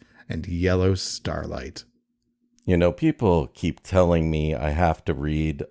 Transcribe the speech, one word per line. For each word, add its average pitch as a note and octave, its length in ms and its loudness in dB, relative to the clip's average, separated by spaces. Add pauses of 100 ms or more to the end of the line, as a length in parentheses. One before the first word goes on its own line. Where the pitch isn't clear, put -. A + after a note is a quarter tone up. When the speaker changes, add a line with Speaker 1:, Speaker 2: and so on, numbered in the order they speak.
(280)
Speaker 1:
and E2 200 -8
yellow F2+ 480 2
starlight. - 920 -8 (800)
Speaker 2:
You F2+ 120 4
know, F2 140 4
people F2 560 2
keep - 340 -6
telling F2 480 2
me D#2 240 -2
I D2 160 -4
have D#2+ 360 0
to D2+ 100 -2
read D2+ 560 -4